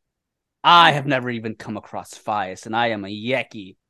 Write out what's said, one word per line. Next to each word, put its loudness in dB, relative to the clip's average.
I 8
have -2
never -2
even -6
come -10
across -14
Fias, -6
and -6
I 2
am -4
a -12
Yeki. -6